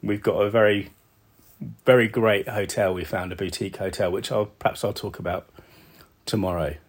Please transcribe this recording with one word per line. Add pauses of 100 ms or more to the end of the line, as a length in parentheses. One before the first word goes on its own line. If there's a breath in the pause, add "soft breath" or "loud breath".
We've
got
a
very, (960)
very
great
hotel.
We
found
a
boutique
hotel,
which
I'll,
perhaps
I'll
talk
about (800 loud breath)
tomorrow. (140)